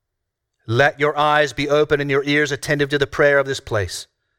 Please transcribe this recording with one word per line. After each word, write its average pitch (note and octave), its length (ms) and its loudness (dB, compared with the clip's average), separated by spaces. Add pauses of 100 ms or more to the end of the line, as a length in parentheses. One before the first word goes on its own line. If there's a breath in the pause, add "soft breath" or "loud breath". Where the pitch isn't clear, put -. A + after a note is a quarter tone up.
(680)
let C#3 320 0
your D3 180 0
eyes D3 360 2
be C#3+ 160 -6
open D3 320 2
and C#3+ 100 -4
your C#3 140 0
ears D3 280 0
attentive C#3+ 380 -2
to D3 80 0
the C#3 80 -2
prayer C#3+ 320 2
of C#3 80 0
this C3+ 140 -6
place. - 460 -6 (320)